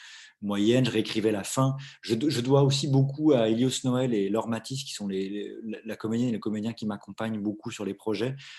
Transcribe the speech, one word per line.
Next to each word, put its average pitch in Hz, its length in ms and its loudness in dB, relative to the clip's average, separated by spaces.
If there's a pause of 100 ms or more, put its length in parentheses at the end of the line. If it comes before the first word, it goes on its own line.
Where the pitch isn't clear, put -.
(420)
moyenne. 104 420 4
Je 113 60 2
réécrivais 110 420 0
la 98 120 -2
fin. 135 320 2 (260)
Je, 113 120 0 (140)
je 135 140 0
dois 139 200 6
aussi 139 240 2
beaucoup 139 460 4
à 117 160 4
Elios 123 360 2
Noël 127 280 0
et 101 160 2
Laure 110 180 0
Matisse, 117 380 -6
qui - 80 -12
sont 101 160 -8
les, 95 220 -2
les, 101 340 -8
la, 107 200 -8
la 107 120 -8
comédienne 117 320 -2
et 120 40 0
le 107 60 -2
comédien 107 360 -4
qui 110 120 -8
m'accompagnent 107 540 -6
beaucoup 104 300 -6
sur 107 160 -8
les 101 80 -2
projets, 110 420 -2 (220)